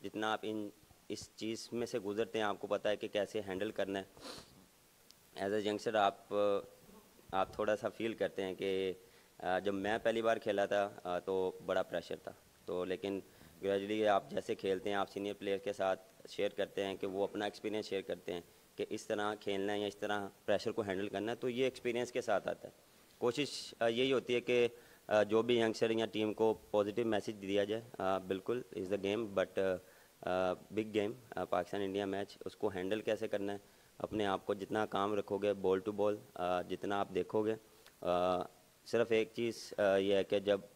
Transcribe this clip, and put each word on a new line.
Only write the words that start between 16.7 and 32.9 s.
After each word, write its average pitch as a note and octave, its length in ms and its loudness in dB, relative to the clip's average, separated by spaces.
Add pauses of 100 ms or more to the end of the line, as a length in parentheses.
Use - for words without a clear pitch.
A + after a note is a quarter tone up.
हैं F#2+ 160 -2
कि G#2 80 -4
वो G2 200 0
अपना G#2 200 -2
एक्सपीरियंस G#2+ 380 -4
शेयर F#2+ 180 -2
करते F2+ 300 -6
हैं F2 120 -6 (320)
कि G#2 60 -2
इस - 260 -6
तरह G#2 260 0
खेलना G2+ 380 -2
है G#2 80 0
या G#2 60 0
इस G2 140 -6
तरह G2+ 300 -2 (160)
प्रेशर G#2 260 2
को A2+ 100 -2
हैंडल G2 260 -2
करना G2+ 240 -2
है, A#2+ 40 -4
तो C3 120 -4
ये B2+ 180 0
experience A#2+ 440 -2
के B2+ 120 -2
साथ G2+ 180 2
आता - 280 -6
है। - 220 -20 (300)
कोशिश, - 640 -2
अ, A#2 60 6
यही B2 220 4
होती B2 240 2
है A#2+ 60 4
कि, A#2+ 300 4 (380)
अ, G#2 160 6
जो A2 180 4
भी A#2+ 180 4
यंगस्टर A2+ 320 4
या A2+ 140 2
टीम G#2+ 260 0
को A2 220 4
positive G#2 520 0
message G#2+ 280 0
दिया G2+ 300 2
जाए, G#2+ 160 -2
अ, A#2 200 -16
बिल्कुल, F#2+ 640 0 (140)
is F#2+ 80 -4
the G2 120 -2
game, G2+ 360 0
but, F#2 240 0
अ, F#2+ 180 2
अ, - 20 -6 (920)
big G#2+ 200 -2
game, G#2 220 0 (220)
अ, F2+ 80 -2
पाकिस्तान F#2 380 -2
इंडिया G2 240 0
match, G2 400 -4
उसको G#2+ 220 -2
handle F#2+ 320 -2